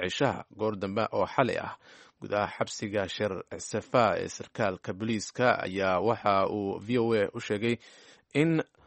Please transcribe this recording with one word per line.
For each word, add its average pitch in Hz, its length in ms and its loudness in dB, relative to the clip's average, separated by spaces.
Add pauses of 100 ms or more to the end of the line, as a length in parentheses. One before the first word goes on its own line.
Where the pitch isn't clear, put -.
cishaha 117 400 0 (120)
goor 107 200 -2
dambe 98 360 -2
oo 101 140 0
xalay 113 320 2
ah - 160 -6 (460)
gudaha 104 260 -2 (100)
xabsiga 104 520 -4
Sher 104 240 -2 (260)
Safa 117 460 2 (140)
ee 90 100 -4
sarkaalka - 640 -4
booliiska 110 540 -2 (160)
ayaa 95 380 2
waxa 107 340 2 (160)
uu 98 280 -2
V 113 200 -2
O 117 160 2
A 101 200 2
u 117 60 -8
sheegay 113 360 0 (580)
in 160 280 4 (240)